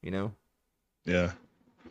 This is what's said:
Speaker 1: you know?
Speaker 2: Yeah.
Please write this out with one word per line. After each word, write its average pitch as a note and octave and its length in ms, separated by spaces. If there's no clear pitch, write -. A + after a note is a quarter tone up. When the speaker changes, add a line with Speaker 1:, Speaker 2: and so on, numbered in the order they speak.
Speaker 1:
you - 100
know? G2 220
Speaker 2:
Yeah. F2+ 280